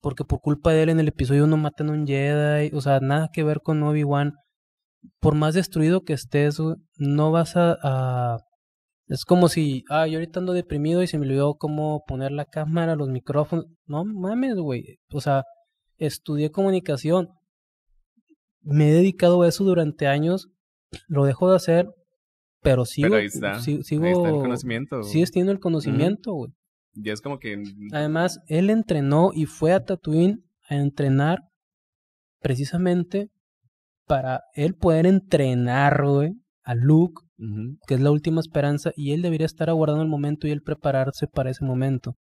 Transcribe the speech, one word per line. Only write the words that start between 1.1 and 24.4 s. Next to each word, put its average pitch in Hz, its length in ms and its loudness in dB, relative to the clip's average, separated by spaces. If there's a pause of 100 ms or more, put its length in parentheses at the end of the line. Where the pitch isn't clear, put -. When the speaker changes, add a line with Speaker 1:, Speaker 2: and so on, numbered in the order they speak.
Speaker 1:
uno 156 140 4
matan 151 320 -2
a 151 40 -2
un 151 140 -2
Jedi, 147 680 0
o 147 80 -4
sea, 135 200 2
nada 147 320 0
que 160 100 -2
ver 151 180 0
con 151 220 0
Obi-Wan. 147 500 0 (840)
Por 151 160 2
más 151 180 0
destruido 170 500 0
que 156 100 -4
estés, 147 460 -2
güey, 160 160 -2 (220)
no 147 340 2
vas 165 260 0
a, 170 260 4
a, 127 560 -2 (680)
es - 180 -8
como 175 240 6
si, 143 400 -2
ah, 160 180 2
yo 156 100 -4
ahorita 165 220 -6
ando 180 140 -4
deprimido 175 500 0
y 175 40 0
se 156 120 -4
me 143 80 -2
olvidó 139 280 0
cómo 151 520 -4
poner 135 240 -6
la 143 140 -6
cámara, 160 500 -2
los 143 140 -4
micrófonos. 147 560 -2 (200)
No 151 200 -6
mames, 220 500 -4
güey, 143 420 -6 (140)
o 143 100 -8
sea, 139 220 0 (540)
estudié 151 520 -4
comunicación. 175 800 -2 (1300)
Me 147 280 2
he 151 40 6
dedicado 180 500 4
a 170 40 6
eso 170 160 0
durante 160 440 0
años, 160 400 0 (600)
lo 143 180 0
dejo 139 260 2
de 190 60 8
hacer, 175 300 2 (760)
pero 127 220 2
sigo, 147 240 0
Speaker 2:
Pero 214 100 4
ahí 208 80 -2
está, - 320 -4
Speaker 1:
si-, 139 160 -4
Speaker 2:
ahí 185 80 -6
Speaker 1:
sigo, 151 240 -2
Speaker 2:
está 180 220 2
el 147 120 0